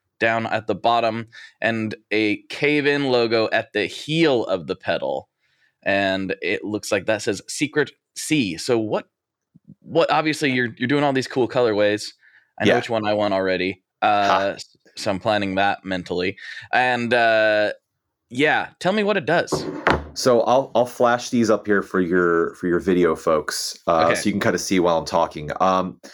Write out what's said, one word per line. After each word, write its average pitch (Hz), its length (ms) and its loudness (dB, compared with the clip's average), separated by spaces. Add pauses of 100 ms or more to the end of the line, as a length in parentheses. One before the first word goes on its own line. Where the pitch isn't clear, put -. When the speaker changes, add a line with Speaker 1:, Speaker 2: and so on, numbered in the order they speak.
(180)
Speaker 1:
down 113 280 0
at 110 200 -4
the 107 80 -2
bottom, 113 540 0 (320)
and 110 340 -2 (160)
a 104 280 0 (100)
Cave 147 380 0
In 143 240 0
logo 113 420 2
at 110 220 -2
the 104 100 0
heel 151 640 0
of 90 200 -4
the 92 100 -4
pedal. 67 520 -4 (540)
And 95 580 -2
it 87 240 -4
looks 104 260 -6
like 98 140 0
that 107 160 -2
says 190 280 -4
Secret 147 440 -4 (240)
Sea. 113 400 -2
So 120 220 0
what, 113 300 -4 (720)
what, 156 300 0
obviously 151 400 0
you're, 123 280 -2
you're 123 100 -2
doing 143 160 2
all 139 80 2
these 131 160 -2
cool 123 200 0
colorways. 107 640 0 (460)
I - 60 -4
know 101 80 4
Speaker 2:
Yeah. - 40 4
Speaker 1:
which - 140 -4
one 110 160 -2
I 107 80 0
want 104 200 0
already. 92 480 -2 (200)
Uh, 104 260 2
Speaker 2:
Ha. 92 120 2 (160)
Speaker 1:
s-, - 200 -18 (200)
so - 140 -4
I'm 95 100 -4
planning 104 360 0
that 98 280 0
mentally. 92 520 -4 (360)
And, 120 420 2
uh, 110 580 4 (580)
yeah, 123 380 0 (120)
tell 180 120 0
me 214 120 0
what 202 120 0
it 160 80 -2
does. - 400 0 (500)
Speaker 2:
So 120 280 4
I'll, 135 320 2
I'll 120 100 4
flash 120 460 0
these 117 180 2
up 104 180 2
here 101 140 2
for 95 200 -2
your, 85 560 2
for - 100 -8
your 87 140 2
video 87 340 2
folks, - 720 -4
uh, 82 200 4
Speaker 1:
Okay. 85 100 2
Speaker 2:
so - 100 -4
you 104 60 2
can 98 80 -2
kinda 92 180 0
see 92 220 0
while 85 180 2
I'm 78 80 -4
talking. 80 440 -2 (100)
Um, 92 400 0 (140)